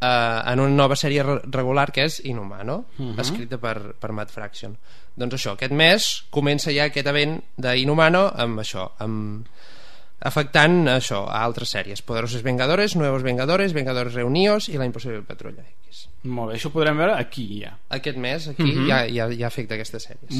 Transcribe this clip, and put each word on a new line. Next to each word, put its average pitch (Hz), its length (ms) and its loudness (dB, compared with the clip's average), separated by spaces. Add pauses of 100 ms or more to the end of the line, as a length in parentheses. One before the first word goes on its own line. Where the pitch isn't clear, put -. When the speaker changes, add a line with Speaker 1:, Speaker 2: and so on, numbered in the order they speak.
Speaker 1:
eh, 117 460 2
en 123 140 2
una 139 100 6
nova 139 260 6
sèrie 143 260 2
re-, 139 220 0
regular, 135 480 2
que 135 120 2
és 160 200 -2
Inhumano, 113 600 -6 (120)
Speaker 2:
Mhm. 120 220 -4
Speaker 1:
escrita 127 380 -4
per, 110 420 -6
per 110 120 -6
Matt 107 180 -4
Fraction. 104 460 -8 (380)
Doncs 123 200 -4
això, 123 180 -4
aquest 127 200 -4
mes 165 580 6
comença 143 440 2
ja 143 100 4
aquest 143 220 0
event 147 380 2 (140)
d'Inhumano 151 760 4
amb 117 260 0
això, 104 380 -4
amb... 107 460 -4 (760)
afectant 156 680 6
això 120 400 0
a 110 160 0
altres 120 300 -2
sèries, 101 260 -4
Poderosos 117 420 -4
Vengadores, 139 540 2
Nuevos 139 260 2
Vengadores, 151 520 2
Vengadores 127 400 -2
Reunidos 180 560 2
i 151 80 -2
La 131 80 0
Impossible 117 360 -6
Patrulla 104 400 -10 (600)
Speaker 2:
Molt 120 280 -4
bé, 113 60 -4
això 113 100 -6
ho 143 40 -6
podrem 151 240 4
veure 180 180 4
aquí 110 460 -4
ja. - 160 -8 (140)
Speaker 1:
Aquest 131 280 -4
mes, 143 300 -4
aquí, 147 240 2
Speaker 2:
Mhm. 143 160 2
Speaker 1:
ja, 131 100 6 (100)
ja, 117 220 0
ja 120 160 -2
ha 117 40 -2
fet 113 220 -4
aquesta 110 260 -6
sèrie. - 300 -8
Sí, 131 120 -4